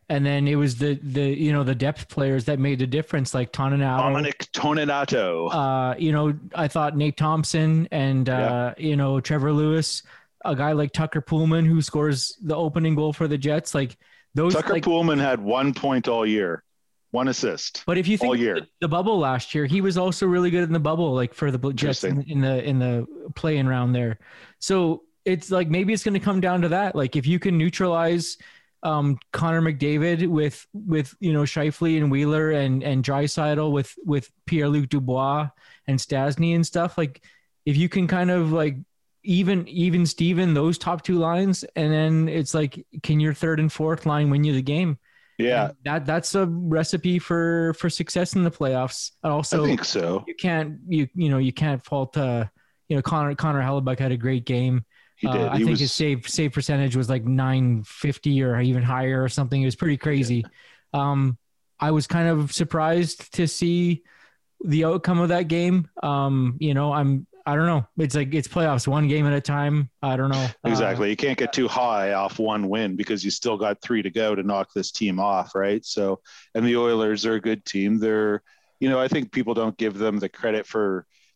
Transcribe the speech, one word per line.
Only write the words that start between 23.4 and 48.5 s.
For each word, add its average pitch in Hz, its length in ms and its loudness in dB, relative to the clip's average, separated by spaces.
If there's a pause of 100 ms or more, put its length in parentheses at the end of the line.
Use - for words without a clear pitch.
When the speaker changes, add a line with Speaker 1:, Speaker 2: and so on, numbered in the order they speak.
Speaker 1:
round 127 260 2
there. 117 260 -2 (380)
So 175 440 0 (240)
it's 185 240 -2
like, 180 180 2
maybe 185 240 0
it's 214 100 -2
gonna 202 180 0
come 196 200 0
down 180 220 2
to 170 80 2
that. 190 260 0
Like, 135 180 0
if 131 120 -2
you 170 120 4
can 175 200 2
neutralize, 165 800 0 (460)
um, 147 340 0 (140)
Connor 165 280 0
McDavid 160 680 2
with, 151 440 0
with, 165 460 -2
you 170 140 0
know, 147 100 2
Scheifele 156 580 0
and 147 120 2
Wheeler 151 400 2
and, 135 320 0
and 135 200 0
Draisaitl 147 680 0
with, 139 200 -2 (120)
with 143 260 -2 (160)
Pierre-Luc 147 420 2
Dubois 139 600 0 (400)
and 135 100 2
Stastny 143 560 0
and 170 100 2
stuff, 175 320 -2
like, 151 280 -4 (420)
if 147 100 2
you 170 120 4
can 185 180 0
kind 180 240 0
of, 170 220 2
like, 151 240 0 (480)
even, 180 420 2
even 175 400 2
Steven, 170 480 2
those 151 240 2
top 175 240 -4
two 180 160 0
lines, 175 460 2 (100)
and 156 180 2
then 160 360 2
it's 156 260 -2
like, 151 320 -2 (160)
can 151 160 2
your 151 160 2
third 160 240 0
and 156 140 2
fourth 156 340 -2
line 147 240 2
win 143 140 4
you 151 80 2
the 131 100 0
game? 151 340 -2 (420)
Speaker 2:
Yeah. 123 280 2
Speaker 1:
And 143 80 -10 (100)
that, 143 220 -4
that's 160 300 -2
a 190 100 4
recipe 170 720 0
for, 165 560 0
for 170 160 -4
success 175 460 -4
in 185 80 4
the 170 60 2